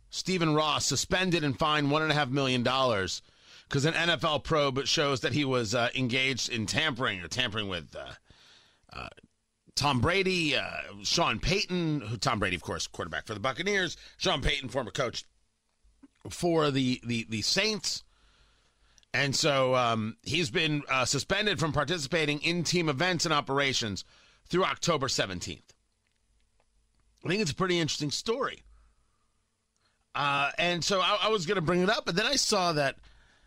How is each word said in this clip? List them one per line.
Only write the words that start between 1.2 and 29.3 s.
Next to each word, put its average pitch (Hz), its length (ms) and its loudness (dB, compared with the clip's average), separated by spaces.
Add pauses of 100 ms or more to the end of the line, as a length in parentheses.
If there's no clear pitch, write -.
and 139 140 -2
fined 151 320 2
one 156 120 2
and 156 80 0
a 143 40 2
half 147 140 2
million 127 340 2
dollars 123 600 0 (460)
'cause 139 180 0
an 160 80 2
N 170 160 2
F 165 140 0
L 151 160 2
probe 139 460 0
shows 143 340 2
that 139 120 -2
he 147 140 2
was, 123 280 0
uh, 120 200 2
engaged 131 560 0
in 113 160 -2
tampering 123 540 -2
or 82 80 -10
tampering 110 400 -2
with, 85 280 -8
uh, 65 160 -12 (800)
uh, 64 160 -12 (640)
Tom 139 260 2
Brady, 175 540 2
uh, 98 120 0 (360)
Sean 123 380 0
Payton, 170 600 0
who, 107 160 -6
Tom 120 200 0
Brady, 92 180 0
of 80 40 -4
course, 87 260 -6
quarterback 80 400 -8
for 113 60 -6
the 101 80 -8
Buccaneers, 170 560 -2 (220)
Sean 170 240 0
Payton, 143 260 0
former 113 220 -4
coach 123 340 -4 (1040)
for 160 420 2
the, 131 320 2
the, 113 280 -4
the 110 100 -2
Saints. 202 640 0 (1080)
And 135 200 2
so, 135 400 4
um, 113 480 2
he's 160 280 -2
been, 151 400 0
uh, 131 160 2
suspended 190 520 0
from 151 140 0
participating 147 680 0
in 170 220 0
team 170 260 2
events 170 340 0
and 165 80 0
operations 135 720 0 (420)
through 180 180 2
October 139 440 0
seventeenth. 95 640 -4 (1500)
I 135 40 -6
think 196 120 2
it's 156 120 0
a - 20 -4
pretty 180 240 0
interesting 151 320 -2
story. 226 540 -4 (1500)